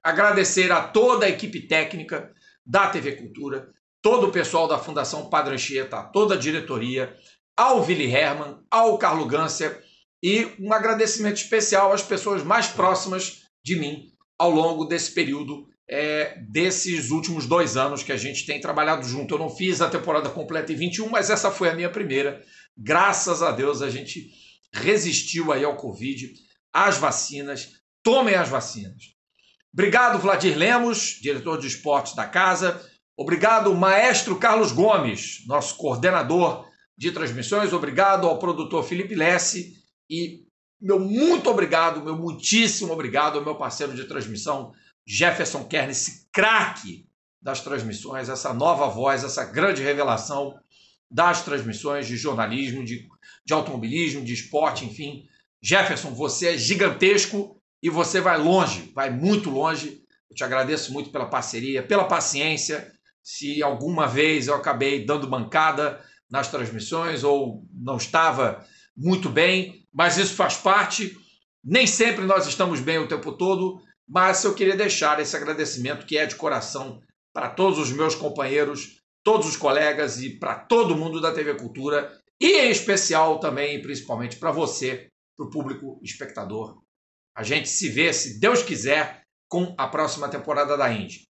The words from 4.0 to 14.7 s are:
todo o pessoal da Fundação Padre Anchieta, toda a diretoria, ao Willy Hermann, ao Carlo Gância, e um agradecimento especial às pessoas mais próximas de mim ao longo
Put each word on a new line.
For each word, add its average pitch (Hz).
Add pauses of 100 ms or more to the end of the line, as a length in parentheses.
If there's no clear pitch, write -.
todo 214
o -
pessoal 165
da 156
Fundação 147
Padre 143
Anchieta, 131
toda 202
a 170
diretoria, 131 (400)
ao 240
Willy 151
Hermann, 143 (140)
ao 226
Carlo 160
Gância, 151 (420)
e 220 (120)
um 208
agradecimento 220
especial 202
às 196
pessoas 196
mais 208
próximas 185 (200)
de 170
mim 151 (280)
ao 175
longo 160